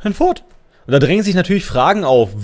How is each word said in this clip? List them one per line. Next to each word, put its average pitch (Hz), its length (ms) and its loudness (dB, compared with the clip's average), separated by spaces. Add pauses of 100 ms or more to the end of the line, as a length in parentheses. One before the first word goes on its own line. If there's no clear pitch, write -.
Hinfort. 311 440 -2 (420)
Und 120 60 -2
da 139 60 6
drängen 185 240 0
sich 196 120 -2
natürlich 185 300 0
Fragen 170 400 0
auf, 123 240 2 (140)